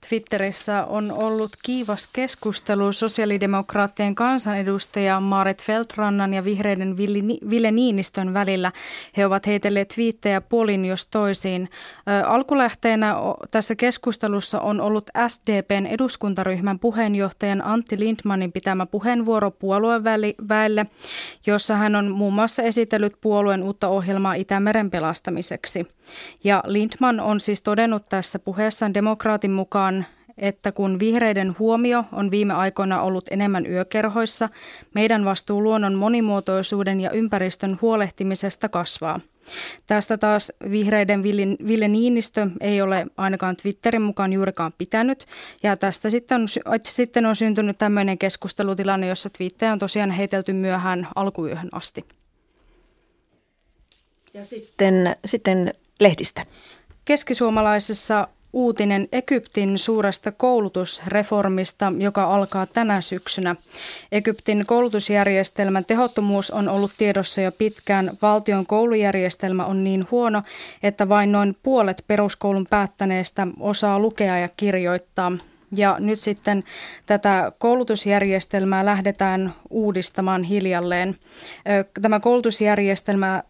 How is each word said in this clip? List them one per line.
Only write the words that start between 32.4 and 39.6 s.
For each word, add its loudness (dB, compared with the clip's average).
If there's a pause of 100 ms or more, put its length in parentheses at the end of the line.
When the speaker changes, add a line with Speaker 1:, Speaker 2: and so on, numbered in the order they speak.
Speaker 1:
aikoina 0
ollut -2
enemmän 0
yökerhoissa, -2 (440)
meidän 2
vastuu 0
luonnon 2
monimuotoisuuden 0
ja -2
ympäristön -2
huolehtimisesta -2
kasvaa. -4 (680)